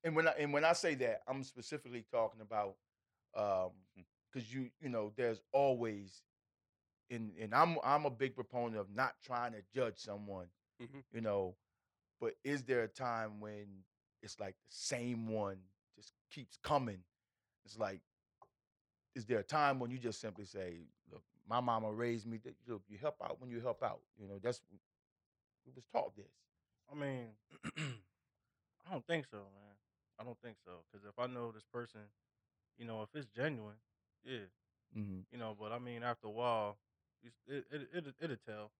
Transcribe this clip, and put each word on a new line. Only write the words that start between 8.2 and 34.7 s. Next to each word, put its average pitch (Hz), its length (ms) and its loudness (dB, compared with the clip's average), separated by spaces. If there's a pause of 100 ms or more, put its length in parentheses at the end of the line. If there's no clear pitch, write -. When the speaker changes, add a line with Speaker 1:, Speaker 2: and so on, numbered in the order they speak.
Speaker 1:
proponent 120 440 -2
of 98 120 -2
not 117 320 2
trying 120 320 -2
to 104 80 -10 (140)
judge 120 240 2
someone, 101 480 -8 (340)
Speaker 3:
Mm-hmm. 135 180 -12 (140)
Speaker 1:
you 113 80 -4
know, 101 340 2 (640)
but 117 140 0 (100)
is 139 200 0
there 123 180 4
a 113 60 2
time 113 520 -2
when 104 280 -8 (560)
it's - 160 -12
like 98 160 -4
the - 200 -20
same 120 520 -2
one 104 300 0 (380)
just - 180 -20 (180)
keeps - 320 -14
coming? 117 400 2 (640)
It's 104 120 -18
like, 98 240 0 (1120)
is 113 140 -8
there 117 120 6
a 98 40 0
time 143 340 4
when 120 140 -2
you 127 80 -4
just 117 200 -2
simply 104 260 -8
say, 87 420 -8 (240)
"Look, 110 100 -16 (260)
my 113 120 4
mama 113 320 2
raised 113 340 0
me, 113 140 -6
that, 117 160 -14 (120)
look, 110 200 -6
you 101 100 -14
help 143 260 -2
out - 160 -4
when 127 120 -10
you 117 80 -4
help 120 240 -2
out." - 180 -2 (180)
You 101 80 -14
know, 98 140 -8
that's, 120 200 0 (1040)
we 131 100 -20
was 127 160 -20
taught 127 240 2
this. 104 160 -18 (600)
Speaker 4:
I 143 40 -12
mean, 135 320 -2 (240)
<clears throat> - 260 -10 (1080)
I 185 40 -8
don't 143 160 -4
think 165 220 0
so, 110 80 -12
man. 101 380 -16 (440)
I 107 40 -8
don't 117 180 -10
think 113 240 -14
so. 92 60 -14 (200)
'Cause 101 160 -18
if 101 100 -14
I 123 100 0
know 120 240 -6
this 107 200 -18
person, 117 300 -8 (760)
you 120 80 -12
know, 113 160 -6
if 110 140 -8
it's 139 120 -10
genuine, 117 480 -4 (480)
yeah. 120 240 -8 (500)